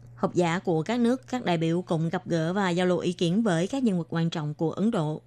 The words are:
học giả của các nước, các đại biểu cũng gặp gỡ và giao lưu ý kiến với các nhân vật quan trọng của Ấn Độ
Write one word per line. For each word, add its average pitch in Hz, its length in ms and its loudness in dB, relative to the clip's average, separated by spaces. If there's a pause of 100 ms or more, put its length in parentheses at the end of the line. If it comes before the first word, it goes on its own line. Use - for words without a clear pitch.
(160)
học - 180 -2
giả 170 260 2
của 165 240 0
các 233 160 -2
nước, 240 280 0
các - 180 -6
đại 175 120 2
biểu 165 240 0
cũng 165 280 -2
gặp 175 160 -4
gỡ 160 280 0
và 196 160 0
giao 175 180 2
lưu 180 100 2
ý 180 160 -2
kiến 180 300 0
với 180 240 2
các 269 160 -4
nhân 202 140 2
vật 165 120 -4
quan 165 200 0
trọng 151 240 -4
của 160 180 -2
Ấn 214 200 0
Độ 156 360 -2